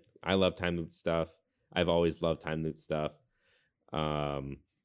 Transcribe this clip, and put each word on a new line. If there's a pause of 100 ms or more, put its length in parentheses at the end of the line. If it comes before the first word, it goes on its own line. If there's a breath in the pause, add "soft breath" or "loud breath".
(240)
I
love
time
loop
stuff. (440)
I've
always
loved
time
loop
stuff. (840)
Um, (260)